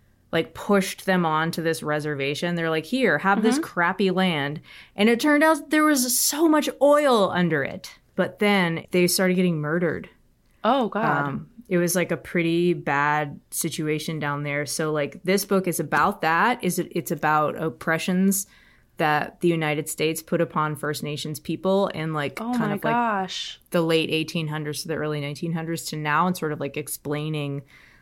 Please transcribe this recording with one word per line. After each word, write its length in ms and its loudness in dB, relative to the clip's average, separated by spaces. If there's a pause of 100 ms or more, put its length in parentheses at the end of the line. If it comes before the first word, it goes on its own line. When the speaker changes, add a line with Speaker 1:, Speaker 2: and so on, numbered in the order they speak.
(320)
Speaker 1:
like, 220 -2
pushed 520 0
them 200 2
onto 340 0
this 220 -2
reservation. 720 -2
They're 160 -2
like, 160 -2
"Here, 320 2
have 240 2
this 140 4
Speaker 2:
Mm-hmm. 80 -2
Speaker 1:
crappy 480 0
land." 480 0 (340)
And 140 4
it 100 4
turned 240 4
out 280 2
there 120 4
was 340 2
so 320 2
much 200 4 (120)
oil 500 6
under 340 2
it. 320 -10 (180)
But 240 -2
then 540 2
they 160 4
started 260 2
getting 260 2
murdered. 480 -2 (540)
Speaker 2:
Oh, 260 2
God. 380 0
Speaker 1:
Um, 220 -8 (200)
it 100 2
was, 180 2
like, 160 0
a 40 -2
pretty 580 0
bad 680 0 (100)
situation 720 -4
down 240 -4
there. 220 -4
So, 260 -4
like, 320 -4
this 200 2
book 220 0
is 140 -2
about 400 0
that. 420 2
Is 160 -2
it, 160 -4
it's 160 -4
about 500 0
oppressions 840 0 (520)
that 420 0
the 80 2
United 400 0
States 340 -2
put 180 0
upon 360 -2
First 260 -6
Nations 380 -8
people 480 0
in, 240 -6
like, 280 -4
Speaker 2:
Oh 120 -4
Speaker 1:
kind 180 0
Speaker 2:
my 40 -2
Speaker 1:
of, 100 -4
like, 100 2
Speaker 2:
gosh. 680 -2 (100)
Speaker 1:
the 120 2
late 280 2
eighteen 360 -2
hundreds 360 -6
to 60 -12
the 60 -4
early 260 -4
nineteen 340 -6
hundreds 320 -6
to 100 -8
now, 320 2
and 80 0
sort 160 -4
of, 80 -6
like, 160 -6
explaining, 880 -6 (380)